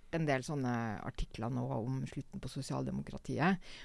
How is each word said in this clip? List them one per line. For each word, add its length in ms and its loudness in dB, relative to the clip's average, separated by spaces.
en 120 4
del 160 6
sånne 640 0
artikler 480 -2
nå 180 2
om 360 0
slutten 340 -6
på 80 -6
sosialdemokratiet, 1120 0